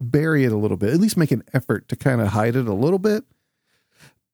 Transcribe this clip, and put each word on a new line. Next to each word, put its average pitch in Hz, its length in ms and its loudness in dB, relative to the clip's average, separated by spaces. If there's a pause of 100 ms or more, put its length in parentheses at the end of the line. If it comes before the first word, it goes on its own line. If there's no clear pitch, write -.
bury 143 440 0
it 117 80 2
a 107 40 0
little 104 220 0
bit. 104 160 0
At 170 60 2
least 208 180 0
make 160 120 2
an 117 120 0 (100)
effort - 360 -2
to 123 80 -6
kinda 120 320 0
hide 110 280 0
it 127 100 -2
a 104 60 -2
little 147 260 0
bit. 214 240 -2 (1120)